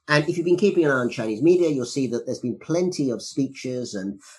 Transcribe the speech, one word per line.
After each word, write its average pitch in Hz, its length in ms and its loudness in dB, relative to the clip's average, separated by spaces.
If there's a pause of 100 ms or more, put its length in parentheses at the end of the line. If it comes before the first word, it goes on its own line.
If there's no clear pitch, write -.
And 151 200 4
if 175 80 -2
you've 165 80 -2
been 180 120 4
keeping 175 280 4
an 147 60 4
eye 135 60 2
on 123 120 0
Chinese 110 340 -4
media, 175 280 6
you'll 127 160 -2
see 131 220 -2
that 117 180 -4
there's 123 140 -6
been 120 180 -4
plenty 160 500 -2
of 110 140 -4
speeches 127 720 -6
and 98 260 -6 (180)